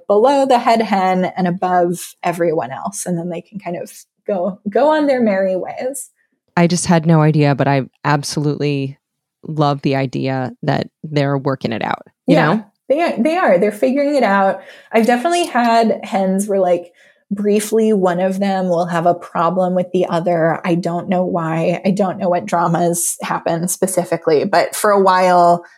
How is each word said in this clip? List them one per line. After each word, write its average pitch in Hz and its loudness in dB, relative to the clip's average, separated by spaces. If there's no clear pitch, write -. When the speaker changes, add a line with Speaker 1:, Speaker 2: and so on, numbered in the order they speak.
Speaker 1:
below 262 4
the 254 4
head 233 2
hen 185 0
and 180 -2
above 180 -2
everyone 165 -2
else." 196 -10
And 180 -4
then 170 -6
they 170 -10
can - -16
kind 175 -10
of - -12
go, 190 -4
go 233 2
on 302 2
their 254 0
merry 190 0
ways. - -8
Speaker 2:
I 175 6
just 170 0
had 165 2
no 165 6
idea, 147 4
but 131 0
I 139 2
absolutely 143 -2
love 147 -2
the 135 0
idea 131 -4
that 147 -2
they're 143 0
working 131 -4
it 104 -6
out, - -4
you - 6
Speaker 1:
Yeah. - 4
Speaker 2:
know? 220 -4
Speaker 1:
They 285 2
are, 285 -2
they 311 0
are. 285 2
They're 208 0
figuring 277 0
it 254 2
out. 196 2
I've 226 4
definitely 330 0
had 226 2
hens 190 -2
where, 196 0
like, 175 0
briefly 214 2
one 180 2
of 190 -2
them 190 -2
will 175 0
have 170 -2
a 175 4
problem 180 -2
with 180 -2
the 185 0
other. 165 0
I 175 0
don't 175 -4
know 180 0
why. 170 -2
I 196 0
don't 190 -2
know 190 -2
what 175 -2
dramas 170 -2
happen 170 -4
specifically, 165 0
but 165 0
for 214 0
a 202 4
while, 180 4